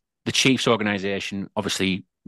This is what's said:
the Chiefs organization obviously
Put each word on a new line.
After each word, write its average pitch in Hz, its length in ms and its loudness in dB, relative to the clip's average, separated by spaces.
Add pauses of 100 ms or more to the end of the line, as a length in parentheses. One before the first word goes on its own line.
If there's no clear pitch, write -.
(240)
the 117 80 -2
Chiefs - 340 2
organization 101 880 0
obviously 95 500 -2 (240)